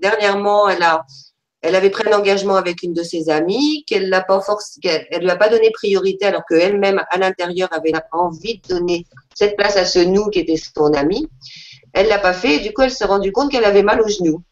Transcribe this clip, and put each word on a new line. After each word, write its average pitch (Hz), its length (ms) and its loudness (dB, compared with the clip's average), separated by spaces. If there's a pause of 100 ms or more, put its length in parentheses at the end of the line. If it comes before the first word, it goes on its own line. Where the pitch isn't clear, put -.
dernièrement, 202 720 2
elle 175 120 -2
a, 160 220 0 (560)
elle 165 140 -2
avait 190 160 4
pris 214 180 -4
un 214 80 4
engagement 196 400 0
avec 180 260 -2
une 175 120 -6
de 170 80 -4
ses 160 260 -6
amies, 226 580 0
qu'elle 190 220 -2
l'a 185 140 0
pas 190 180 0
forc-, - 400 -8
qu'elle, 165 300 -2
elle 170 100 -4
lui 180 100 0
a 180 60 0
pas 214 140 4
donné 220 200 4
priorité 196 540 -2
alors 185 240 -2
qu'elle-même, 196 640 2
à 180 80 -2
l'intérieur, 185 540 -2
avait 160 200 -2 (200)
envie 170 480 -4
de - 80 -20
donner 175 360 -4 (300)
cette 208 240 2
place 202 180 0
à 185 80 2
ce 180 140 0
nous 190 320 2
qui 190 80 -2
était 160 180 0
son 151 380 0
ami. 180 340 -2 (640)
Elle 196 160 2
l'a 208 100 2
pas 185 160 0
fait, 254 220 0
et 247 40 -2
du 214 120 -8
coup, 262 100 0
elle 254 80 2
s'est 220 140 -6
rendue 196 280 0
compte 285 180 0
qu'elle 240 140 0
avait 202 180 4
mal 214 180 2
au 220 80 2
genou. 175 440 -2